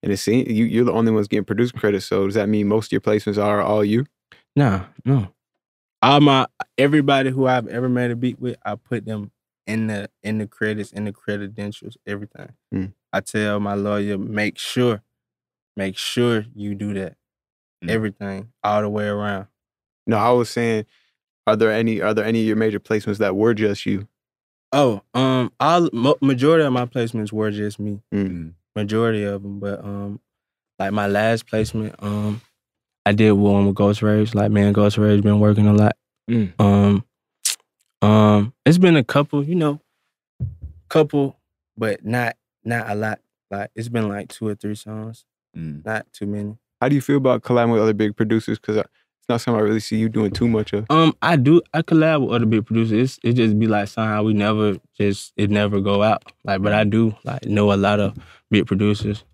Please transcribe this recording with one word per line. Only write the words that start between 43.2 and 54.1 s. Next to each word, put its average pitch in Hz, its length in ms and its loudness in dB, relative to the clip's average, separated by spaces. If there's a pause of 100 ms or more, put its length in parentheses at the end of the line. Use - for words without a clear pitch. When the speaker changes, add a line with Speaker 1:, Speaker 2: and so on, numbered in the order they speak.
Speaker 2:
Like, 98 260 -10
it's 113 140 -10
been, 117 200 -2
like, 101 200 -8
two - 180 -10
or 104 80 -6
three 104 200 -8
songs, 107 500 -16 (320)
Speaker 3:
Mm. 78 280 -12
Speaker 2:
not 110 280 -8
too - 140 -10
many. 104 300 -8 (220)
Speaker 1:
How 123 100 0
do 143 60 2
you 135 60 0
feel 143 160 0
about 127 260 0
collabing 117 300 0
with 110 80 2
other 107 120 2
big 104 220 -2
producers? 110 420 -2
'Cause 107 200 -4
I, 104 40 -2
it's - 480 -16
not 117 120 0
something 117 180 -2
I 107 40 2
really 110 160 0
see 110 180 -6
you 110 120 0
doing 110 220 -2
too - 160 -2
much 107 260 -2
of. 101 160 -4
Speaker 2:
Um, 165 320 4
I 170 140 2
do, 151 260 6 (120)
I 156 80 -2
collab 160 400 2
with 127 100 -2
other 120 140 0
big 110 200 0
producers. 113 260 0
It's, 123 320 0
it 117 100 0
just 113 260 2
be, 113 80 2
like, 104 220 0
somehow 107 340 -4